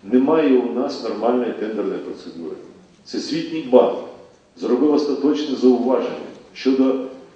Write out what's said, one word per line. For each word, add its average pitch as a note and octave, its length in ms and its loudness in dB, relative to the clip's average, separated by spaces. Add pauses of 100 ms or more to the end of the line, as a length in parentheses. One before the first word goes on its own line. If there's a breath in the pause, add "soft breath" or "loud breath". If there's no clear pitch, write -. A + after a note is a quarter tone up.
Немає C3+ 540 4
у A#2 140 -2
нас C3 300 -4
нормальної A2+ 500 -2
тендерної G2+ 460 -4
процедури. - 580 -12 (480)
Всесвітній D#3+ 580 -6
банк B2 360 4 (580)
зробив C3 360 2
остаточне C#3+ 640 0
зауваження B2 720 2 (280)
щодо C3 520 0 (300)